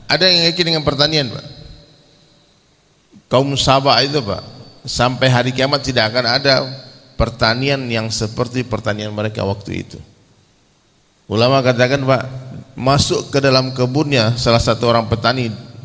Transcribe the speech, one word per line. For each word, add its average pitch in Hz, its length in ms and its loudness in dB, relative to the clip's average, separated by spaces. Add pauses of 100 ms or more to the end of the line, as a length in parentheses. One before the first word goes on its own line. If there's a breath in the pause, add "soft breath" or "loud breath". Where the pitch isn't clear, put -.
(100)
Ada 185 180 2
yang 170 240 2
yakin 175 120 0 (100)
dengan 151 80 -2
pertanian, 143 480 0
Pak? - 160 -12 (1900)
Kaum 139 240 2
Sabah 135 480 4
itu, 143 160 -2
Pak, 101 240 -6 (400)
sampai 127 480 0
hari 127 240 0
kiamat 135 240 0
tidak 120 320 0
akan 123 240 0
ada 139 180 2 (600)
pertanian 123 720 0
yang 113 240 -2
seperti 120 480 -4
pertanian 107 480 -4
mereka 107 320 -4
waktu 95 480 -4
itu. - 80 -18 (1400)
Ulama 123 320 4
katakan, 127 400 2
Pak, 131 180 2 (540)
masuk 135 560 0
ke 139 80 2
dalam 131 320 2
kebunnya 127 640 0
salah 117 240 2
satu 113 320 0
orang 110 160 2
petani 117 400 0 (360)